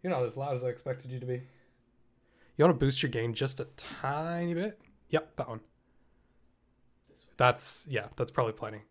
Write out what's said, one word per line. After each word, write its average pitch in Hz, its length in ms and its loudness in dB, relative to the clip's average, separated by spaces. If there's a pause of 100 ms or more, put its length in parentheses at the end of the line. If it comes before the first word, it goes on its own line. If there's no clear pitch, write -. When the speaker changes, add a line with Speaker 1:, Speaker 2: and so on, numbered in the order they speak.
(120)
Speaker 1:
Not 131 140 2
as 110 100 -6
loud 139 180 -2
as 123 100 -4
I 127 40 2
expected 127 420 -6
you 127 100 -8
to 123 60 -8
be. 127 160 -4 (1120)
You 147 80 8
wanna 175 100 10
boost 135 280 2
your 131 80 0
gain 117 240 0
just 131 260 -2
a 120 40 -2 (120)
tiny 170 760 -4
bit? 202 240 -2 (320)
Yep, 156 260 0
that - 120 -4
one. 113 120 -8 (1500)
Speaker 2:
This - 180 -20
way. - 100 -20
Speaker 1:
That's, - 540 2
yeah, 110 160 -2 (100)
that's 123 140 -2
probably 113 220 0
plenty. 107 380 -10